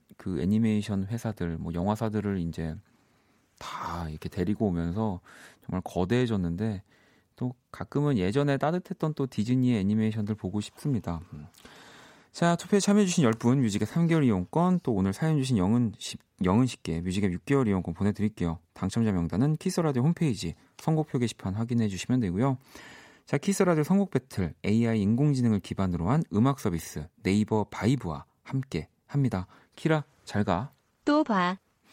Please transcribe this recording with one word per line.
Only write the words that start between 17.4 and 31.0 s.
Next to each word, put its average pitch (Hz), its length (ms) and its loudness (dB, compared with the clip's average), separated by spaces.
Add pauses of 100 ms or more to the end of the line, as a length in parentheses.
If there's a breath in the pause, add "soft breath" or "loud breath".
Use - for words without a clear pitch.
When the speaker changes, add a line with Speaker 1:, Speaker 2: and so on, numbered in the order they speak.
Speaker 1:
개월 135 220 2
이용권 92 260 0
보내드릴게요. 98 680 -2 (140)
당첨자 110 380 0
명단은 95 460 0
키스 185 220 -4
라디오 139 240 0
홈페이지 131 520 0 (220 soft breath)
선곡표 156 420 -2
게시판 107 360 -4
확인해주시면 113 640 -2
되고요. 117 380 0 (680 loud breath)
자, - 120 -2
키스 196 260 0
라디오 165 200 2
선곡 190 280 2
배틀, 95 420 -2 (100)
에이아이 113 380 2
인공지능을 120 580 2
기반으로 87 500 -2
한 151 140 2 (100)
음악 131 260 2
서비스 80 480 -4 (160)
네이버 104 420 2
바이브와 95 600 -2 (180)
함께 127 460 -6 (160)
합니다. 120 420 -2 (280 soft breath)
키라, 156 280 0 (220)
잘 104 180 0
가. 101 280 -2 (340)